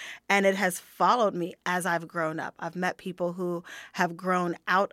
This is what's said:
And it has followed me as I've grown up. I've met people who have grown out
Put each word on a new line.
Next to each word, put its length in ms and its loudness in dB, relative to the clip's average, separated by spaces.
And 200 4
it 80 4
has 240 -2
followed 560 2
me 180 -4
as 180 -2
I've 220 -2
grown 320 -4
up. 200 -8
I've 160 -8
met 220 -2
people 360 -4
who 300 -4
have 240 -2
grown 380 0
out 260 4